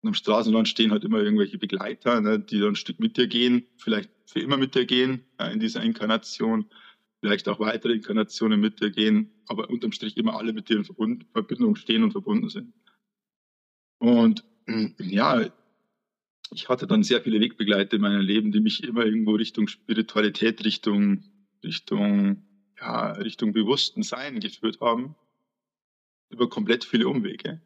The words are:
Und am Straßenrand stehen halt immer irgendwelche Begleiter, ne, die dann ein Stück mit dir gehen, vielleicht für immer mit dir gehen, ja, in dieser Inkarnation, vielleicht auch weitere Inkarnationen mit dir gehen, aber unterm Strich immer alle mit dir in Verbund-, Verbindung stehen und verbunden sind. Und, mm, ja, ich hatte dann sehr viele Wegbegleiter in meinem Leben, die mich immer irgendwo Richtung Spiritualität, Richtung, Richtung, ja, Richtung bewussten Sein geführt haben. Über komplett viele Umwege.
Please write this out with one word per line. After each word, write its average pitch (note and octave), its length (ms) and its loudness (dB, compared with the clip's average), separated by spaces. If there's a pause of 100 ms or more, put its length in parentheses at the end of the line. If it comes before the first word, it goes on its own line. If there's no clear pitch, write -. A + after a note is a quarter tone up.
Und - 60 -2
am G#2 60 -2
Straßenrand A2 540 2
stehen G#2+ 240 2
halt G#2+ 120 0
immer A2 160 0
irgendwelche G#2 380 2
Begleiter, A2 640 -2
ne, G#2+ 180 2
die G#2 220 -4
dann G#2 100 4
ein G2+ 60 -2
Stück - 240 -10
mit A2+ 160 -2
dir B2 100 2
gehen, B2 400 2 (100)
vielleicht G#2 340 -4 (160)
für - 140 -6
immer C#3 160 0
mit C3 180 -2
dir B2 120 2
gehen, B2+ 400 0 (140)
ja, A#2 80 -4
in A2 120 -4
dieser A2+ 220 -4
Inkarnation, A2 880 -2 (500)
vielleicht G2+ 280 -2
auch G#2 120 -4
weitere A2+ 340 -2
Inkarnationen G#2+ 680 0
mit G#2+ 200 0
dir G#2+ 100 0
gehen, G#3+ 440 2 (120)
aber - 220 -6
unterm A#2 240 -4
Strich G#2+ 240 -8
immer A2 220 -2
alle A2 160 -4
mit G#2+ 160 -10
dir A2 80 4
in G2+ 60 -2
Verbund-, A#2 480 -6
Verbindung A2+ 440 0
stehen A2+ 260 0
und G#2 100 2
verbunden G#2 360 -2
sind. - 240 -12 (1300)
Und, A#2 460 6 (220)
mm, A2 200 -2 (140)
ja, A2 500 2 (1040)
ich - 180 -12
hatte B2+ 160 0
dann G#2+ 160 4
sehr A#2+ 180 2
viele A2 200 0
Wegbegleiter G#2 560 0
in G2+ 60 2
meinem G2+ 200 2
Leben, G#2+ 300 0
die G#2+ 80 2
mich G#2+ 220 0
immer A#2 220 -2
irgendwo G#2+ 300 2
Richtung G#2+ 340 -2
Spiritualität, A2 960 -2
Richtung, G2+ 600 0 (380)
Richtung, G2+ 840 -2 (340)
ja, A#2 320 -6
Richtung G#2 400 -4
bewussten A2 500 0
Sein B2+ 380 -8
geführt - 400 -8
haben. A#2+ 340 -2 (1160)
Über A#2+ 180 0
komplett A2+ 360 -2
viele - 240 0
Umwege. C#3 580 -6